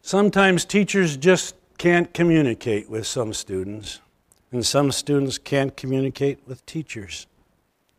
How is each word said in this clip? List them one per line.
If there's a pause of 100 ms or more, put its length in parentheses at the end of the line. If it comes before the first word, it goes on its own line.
Sometimes
teachers
just (220)
can't
communicate
with
some
students, (500)
and
some
students
can't
communicate
with
teachers. (720)